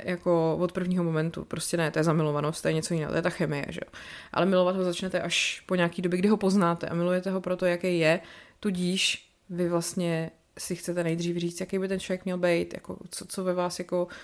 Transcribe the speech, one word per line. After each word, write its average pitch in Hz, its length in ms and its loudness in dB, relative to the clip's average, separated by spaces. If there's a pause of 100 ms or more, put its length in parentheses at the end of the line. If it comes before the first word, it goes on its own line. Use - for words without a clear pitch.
jako 170 560 2
od 175 120 0
prvního 180 320 0
momentu. 160 400 0
Prostě - 320 -2
ne, 160 140 2
to 156 80 0
je 156 60 4
zamilovanost, 151 580 2
to 160 60 0
je 160 60 2
něco 160 200 -2
jiného, 156 180 -2
to - 40 -2
je 165 60 2
ta 180 80 0
chemie, 147 380 -2
že 165 180 -8
jo. - 40 -20 (420)
Ale 170 140 2
milovat 185 300 4
ho 185 80 0
začnete 180 360 -2
až - 460 -2
po 185 80 0
nějaký 175 280 0
době, 180 160 0
kdy 196 100 4
ho 214 80 6
poznáte 190 520 2
a - 60 -4
milujete 180 360 0
ho 185 100 -2
proto, 185 260 -2
jaký 175 320 2
je, 160 220 4 (400)
tudíž 185 680 0 (220)
vy 175 180 0
vlastně 170 600 0 (280)
si - 180 -4
chcete 175 280 -2
nejdřív 170 320 0
říct, 170 240 -2
jaký 190 180 -4
by 190 100 -2
ten 190 120 -2
člověk 185 240 -4
měl 180 140 -2
být, 175 360 2
jako - 220 -10 (140)
co, - 180 -10
co 190 160 -4
ve 180 100 0
vás 175 240 0
jako 180 300 -2 (160)